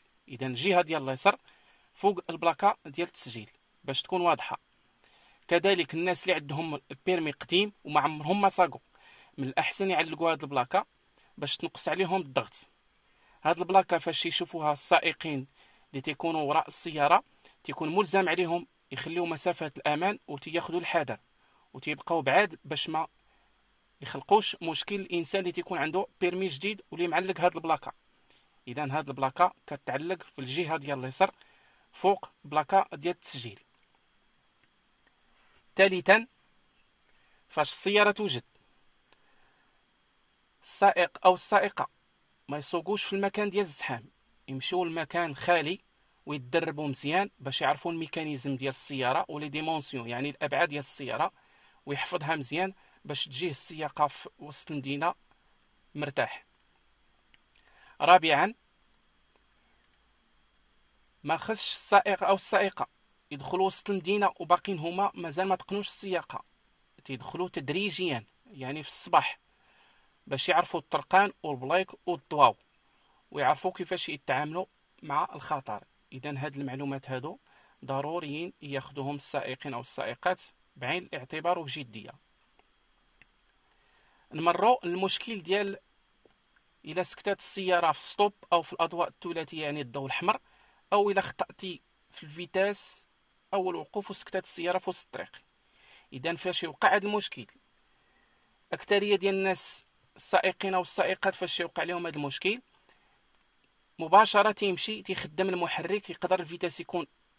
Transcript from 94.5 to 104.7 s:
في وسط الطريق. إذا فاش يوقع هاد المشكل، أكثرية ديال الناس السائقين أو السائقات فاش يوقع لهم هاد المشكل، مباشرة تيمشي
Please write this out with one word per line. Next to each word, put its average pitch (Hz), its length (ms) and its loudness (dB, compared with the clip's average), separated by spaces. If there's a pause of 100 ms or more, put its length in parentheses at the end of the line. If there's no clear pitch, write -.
في 185 120 -6
وسط - 160 -6
الطريق. - 360 -14 (720)
إذا 156 220 -4
فاش 180 280 -4
يوقع 180 320 2
هاد 202 100 2
المشكل، 208 400 -4 (1300)
أكثرية 202 420 2
ديال 196 200 2
الناس 190 500 -4 (300)
السائقين 190 580 0
أو 185 80 2
السائقات 185 540 0
فاش - 240 -4
يوقع 170 240 -4
لهم 175 220 -4
هاد 156 100 -6
المشكل، 151 460 -2 (1400)
مباشرة 208 520 8
تيمشي 202 500 -2